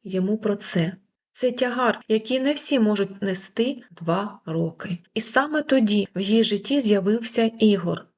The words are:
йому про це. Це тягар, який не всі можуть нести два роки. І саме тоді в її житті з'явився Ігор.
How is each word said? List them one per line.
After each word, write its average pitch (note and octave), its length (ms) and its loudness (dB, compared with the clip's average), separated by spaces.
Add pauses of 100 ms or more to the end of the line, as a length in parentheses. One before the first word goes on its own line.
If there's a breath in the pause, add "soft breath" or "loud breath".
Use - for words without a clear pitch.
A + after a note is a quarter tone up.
йому F#3+ 340 -2
про G#3 180 -2
це. F3 360 -2 (400)
Це B3+ 180 -2
тягар, B3 580 -2
який A3 320 0
не C#4 120 0
всі C#4+ 280 0
можуть G3+ 420 0
нести A3+ 680 -2
два F3+ 560 -6
роки. E3 520 -4 (160)
І A3 60 -2
саме D4 420 0
тоді G#3 540 2
в F#3 40 -4
її G#3+ 240 2
житті G#3+ 360 0
з'явився A3+ 800 2
Ігор. F3 480 2 (120)